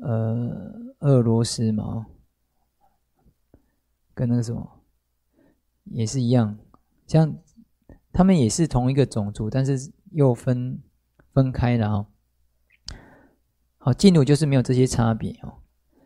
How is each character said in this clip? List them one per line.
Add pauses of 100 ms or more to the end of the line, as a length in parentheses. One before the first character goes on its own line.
呃， (260)
俄
罗
斯
嘛，
哦， (2000)
跟
那
个
什
么 (1040)
也
是
一
样， (480)
像 (760)
他
们
也
是
同
一
个
种
族，
但
是 (200)
又
分， (520)
分
开
了
哦。 (1700)
好，
净
土
就
是
没
有
这
些
差
别 (100)
哦。 (520)